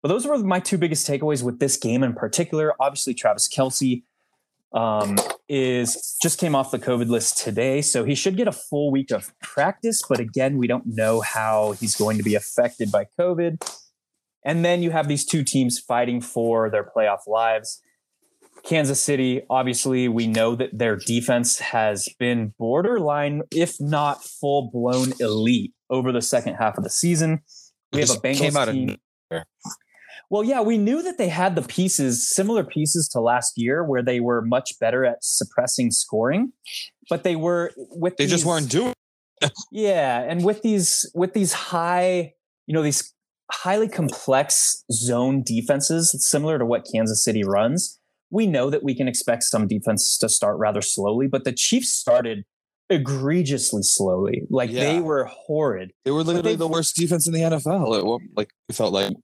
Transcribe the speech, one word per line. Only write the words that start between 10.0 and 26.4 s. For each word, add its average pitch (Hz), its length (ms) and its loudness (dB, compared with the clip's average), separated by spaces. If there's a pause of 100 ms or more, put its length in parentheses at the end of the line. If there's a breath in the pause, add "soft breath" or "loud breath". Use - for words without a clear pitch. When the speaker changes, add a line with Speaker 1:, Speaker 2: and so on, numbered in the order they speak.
Speaker 1:
But 123 140 0
again, 131 380 0
we 123 80 2
don't 120 180 -2
know 110 380 0
how 107 500 0
he's 104 240 -4
going 107 220 0
to 101 40 -2
be 104 120 2
affected 113 580 0
by 101 140 0 (120)
covid. 170 480 -2 (760)
And 165 180 0
then 175 200 2
you 170 80 0
have 156 180 0
these 143 160 0
two 156 180 0
teams 127 360 0
fighting 123 420 0
for 117 480 0
their 104 160 0
playoff 104 420 0
lives. 110 540 0 (840)
Kansas 139 380 0
City, 131 480 0
obviously, 127 600 0
we 117 180 0
know 113 280 2
that 120 240 -4
their 110 180 2
defense 120 640 0
has 107 580 -2
been 120 400 -2
borderline, 147 840 0 (100)
if 165 300 -2
not 147 420 0
full-blown 127 960 -2
elite, 110 540 0 (160)
over 127 240 0
the 120 80 0
second 120 360 -2